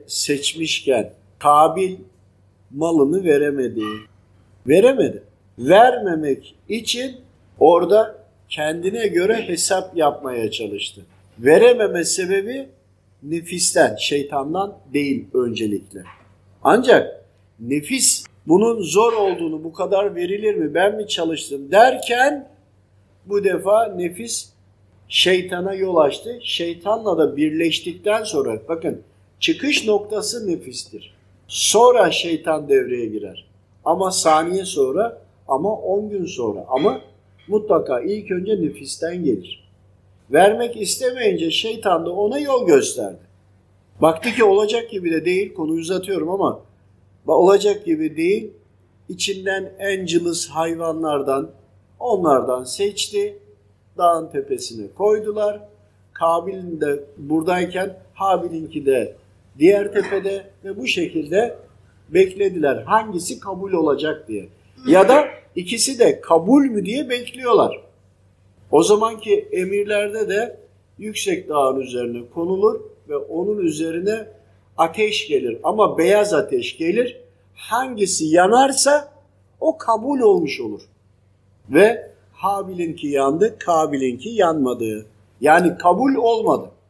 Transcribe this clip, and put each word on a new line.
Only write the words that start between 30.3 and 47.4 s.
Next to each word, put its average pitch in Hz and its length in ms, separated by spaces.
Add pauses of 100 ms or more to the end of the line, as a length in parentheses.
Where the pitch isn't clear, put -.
nefistir. - 640 (340)
Sonra 226 640
şeytan 156 580
devreye 123 380
girer. 107 400 (380)
Ama 180 260
saniye 175 540
sonra, 175 580 (260)
ama 165 280
on 208 340
gün 190 160
sonra, 107 420
ama 151 320 (480)
mutlaka 185 520
ilk 202 300
önce 190 320
nefisten 165 640
gelir. 107 420 (640)
Vermek 214 460
istemeyince 208 760
şeytan 185 560
da 170 60
ona 208 260
yol 269 280
gösterdi. 120 520 (840)
Baktı 165 300
ki 226 120
olacak 214 460
gibi 180 200
de 156 140
değil, 185 300
konuyu 165 260
uzatıyorum 170 500
ama 180 300 (640)
ba-, 151 60
olacak 196 520